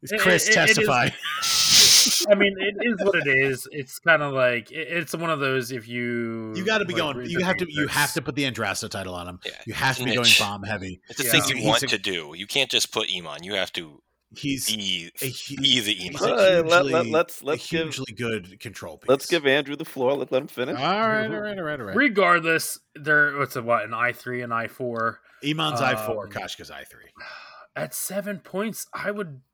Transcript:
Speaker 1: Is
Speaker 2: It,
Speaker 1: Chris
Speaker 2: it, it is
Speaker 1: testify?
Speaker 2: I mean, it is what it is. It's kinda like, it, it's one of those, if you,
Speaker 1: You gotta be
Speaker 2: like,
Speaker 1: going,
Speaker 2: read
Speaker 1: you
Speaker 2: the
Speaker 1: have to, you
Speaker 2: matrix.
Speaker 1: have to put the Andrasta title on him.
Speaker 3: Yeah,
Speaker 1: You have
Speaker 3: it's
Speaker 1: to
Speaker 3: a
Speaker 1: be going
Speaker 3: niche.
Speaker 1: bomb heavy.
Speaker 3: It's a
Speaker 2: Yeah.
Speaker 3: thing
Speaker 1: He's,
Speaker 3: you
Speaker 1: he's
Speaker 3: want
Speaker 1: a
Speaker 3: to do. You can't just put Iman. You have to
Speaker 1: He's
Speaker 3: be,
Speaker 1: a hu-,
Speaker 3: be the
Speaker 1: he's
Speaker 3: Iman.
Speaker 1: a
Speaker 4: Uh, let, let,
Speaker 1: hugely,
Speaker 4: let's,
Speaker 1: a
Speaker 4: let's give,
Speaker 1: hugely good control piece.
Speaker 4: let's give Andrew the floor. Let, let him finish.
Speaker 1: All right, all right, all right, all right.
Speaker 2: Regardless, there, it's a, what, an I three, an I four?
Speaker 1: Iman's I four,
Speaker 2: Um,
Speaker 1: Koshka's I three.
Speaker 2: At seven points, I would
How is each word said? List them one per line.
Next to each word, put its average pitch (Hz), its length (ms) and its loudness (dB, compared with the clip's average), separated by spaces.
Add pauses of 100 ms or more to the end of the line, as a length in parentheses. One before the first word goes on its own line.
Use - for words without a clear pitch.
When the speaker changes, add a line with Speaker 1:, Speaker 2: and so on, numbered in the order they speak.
Speaker 1:
Is 139 100 -8
Speaker 2:
It, 214 80 -2
Speaker 1:
Chris 185 280 4
Speaker 2:
it, 214 80 6
it 160 140 6
is - 60 6
Speaker 1:
testify? 123 320 4 (1200)
Speaker 2:
I 202 40 10
mean, 196 240 4
it 202 220 0
is 226 240 0
what 190 120 4
it 151 100 0
is. 135 440 2
It's 143 280 -10
kinda 147 320 4
like, 127 400 2
it, 151 180 -8
it's 170 260 -4
one 165 140 -2
of 156 120 0
those, 131 320 0
if 117 160 -8
you, 117 680 -4
Speaker 1:
You 190 80 -4
gotta 208 220 0
be 175 80 -6
Speaker 2:
like, - 80 -2
Speaker 1:
going, 143 160 -4
Speaker 2:
read 123 120 -8
Speaker 1:
you 170 100 -2
Speaker 2:
the 180 40 0
Speaker 1:
have 185 140 0
to, 180 100 -2
you 147 140 -6
Speaker 2:
matrix. 139 120 -2
Speaker 1:
have 147 200 0
to 156 80 -4
put 131 120 -8
the 143 160 -2
Andrasta 107 380 -4
title 92 260 -8
on 87 140 -8
him. 90 160 -14
Speaker 3:
Yeah, - 80 -10 (140)
Speaker 1:
You 110 80 -8
have 135 160 0
Speaker 3:
it's 127 80 -2
Speaker 1:
to 127 60 -4
Speaker 3:
a - 20 -2
Speaker 1:
be 110 80 0
going 120 100 0
Speaker 3:
niche. 117 140 6
Speaker 1:
bomb 101 240 -2
heavy. 95 480 -8
Speaker 3:
It's - 100 -10
a 135 40 -4
Speaker 2:
Yeah. 120 80 2
Speaker 3:
thing 160 100 6
Speaker 1:
He's, 135 80 0
Speaker 3:
you 131 60 -2
Speaker 1:
he's 127 100 -2
Speaker 3:
want 117 160 4
Speaker 1:
a 139 60 -2
Speaker 3:
to 117 100 0
do. 87 360 -4
You 92 120 -10
can't 131 240 0
just - 220 0
put 107 220 -2
Iman. 80 300 -10
You 98 100 -8
have 92 200 -2
to 78 260 -10 (360)
Speaker 1:
He's 139 300 -6
Speaker 3:
be, 95 460 -4 (100)
Speaker 1:
a 139 40 -2
hu-, 131 360 -10
Speaker 3:
be 131 180 2
the 107 140 0
Speaker 1:
he's - 260 -8
Speaker 3:
Iman. 208 100 0
Speaker 1:
a - 40 0
Speaker 4:
Uh, 190 300 6
let, 170 220 4
let, 160 180 2
Speaker 1:
hugely, - 80 -4
Speaker 4:
let's, 170 280 0
Speaker 1:
a - 60 -20
Speaker 4:
let's - 240 -4
give, 165 120 -2
Speaker 1:
hugely 131 320 -8
good 101 440 -6
control 90 400 -12
piece. - 100 -14
Speaker 4:
let's 139 180 4
give 160 200 2
Andrew 143 300 2
the 156 80 -8
floor. 135 320 0
Let, 131 160 -4
let 131 100 2
him - 60 -12
finish. 127 280 -4
Speaker 1:
All 123 80 -4
right, 220 420 2
all 214 140 -6
right, 208 180 -8
all 180 60 -6
right, 151 160 -4
all 156 60 -8
right. 190 100 -2
Speaker 2:
Regardless, 175 840 4 (160)
there, 147 460 2
it's 135 120 -4
a, 123 80 -4
what, 113 220 2
an 113 100 -8
I 120 180 0
three, 123 300 -6
an 120 80 -8
I 113 160 -2
four? 113 540 -4 (240)
Speaker 1:
Iman's 151 360 0
I 131 140 4
four, 110 320 -4
Speaker 2:
Um, 98 60 -16
Speaker 1:
Koshka's 87 380 -10
I 71 120 -14
three. - 240 -20 (680)
Speaker 2:
At 147 180 -6
seven 190 460 -6
points, 202 520 -6
I - 200 -4
would 170 280 -8 (140)